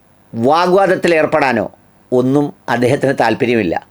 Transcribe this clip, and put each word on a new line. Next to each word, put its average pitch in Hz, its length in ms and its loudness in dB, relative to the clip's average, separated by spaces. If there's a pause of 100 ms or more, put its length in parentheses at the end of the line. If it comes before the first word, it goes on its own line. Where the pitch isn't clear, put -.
(320)
വാഗ്വാദത്തിലേർപ്പെടാനോ 156 1300 0 (460)
ഒന്നും 131 340 0 (220)
അദ്ദേഹത്തിന് 127 520 0
താല്പര്യമില്ല. 113 540 0 (160)